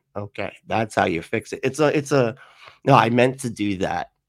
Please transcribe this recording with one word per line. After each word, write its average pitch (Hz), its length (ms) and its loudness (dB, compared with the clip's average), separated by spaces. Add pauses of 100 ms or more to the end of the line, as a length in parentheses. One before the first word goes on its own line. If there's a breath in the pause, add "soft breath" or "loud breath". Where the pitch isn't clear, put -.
(160)
Okay, 101 360 -10 (140)
that's 107 300 -2
how 98 100 2
you 85 160 -2
fix - 320 -8
it. - 80 -12
It's 135 180 -4
a, 147 160 2
it's 143 160 -2
a, 123 240 2 (500 loud breath)
no, 135 100 6
I 113 160 6
meant 127 300 2
to 120 100 -6
do 104 260 -4
that 85 320 -4 (200)